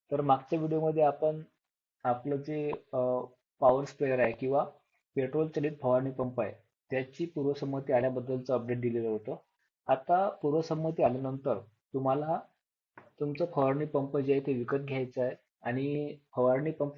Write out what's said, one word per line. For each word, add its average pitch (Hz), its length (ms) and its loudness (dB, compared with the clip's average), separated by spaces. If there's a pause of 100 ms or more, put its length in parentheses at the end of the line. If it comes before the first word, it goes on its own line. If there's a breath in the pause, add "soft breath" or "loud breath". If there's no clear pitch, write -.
(120)
तर 143 100 0
मागच्या 143 380 2
व्हिडिओमध्ये 156 440 2
आपण 156 380 2 (600)
आपलं 127 320 0
जे, 147 360 -4 (220)
अ, 131 40 -2 (640)
पॉवर 135 260 6
स्प्रेअर 131 340 0
आहे 117 120 4
किंवा 131 320 0 (520)
पेट्रोल 139 320 0
चालित 156 240 -2 (100)
फवारणी 131 300 2
पंप 127 300 -4
आहे, 101 100 -2 (400)
त्याची 131 340 -4
पूर्वसंमती 139 680 -2
आल्याबद्दलचं 127 600 0
अपडेट 120 280 -2
दिलेलं 117 260 0
होतं. 110 280 -4 (520)
आता 175 420 2
पूर्वसंमती 160 760 -2
आल्यानंतर 131 560 -2 (340)
तुम्हाला 139 460 0 (800)
तुमचं 143 260 -2 (100)
फवारणी 139 300 2
पंप 139 320 -2
जे 139 140 0
आहे 135 160 4
ते 143 60 0
विकत 123 240 -2
घ्यायचं 135 440 -4
आहे 127 140 0 (260)
आणि 147 560 -4 (180)
फवारणी 131 360 2
पंप 143 260 -4